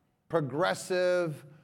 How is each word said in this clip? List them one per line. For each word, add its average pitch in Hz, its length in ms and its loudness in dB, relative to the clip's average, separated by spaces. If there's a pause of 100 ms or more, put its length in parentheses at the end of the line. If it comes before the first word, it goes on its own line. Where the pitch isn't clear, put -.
(280)
progressive, 175 1160 0 (180)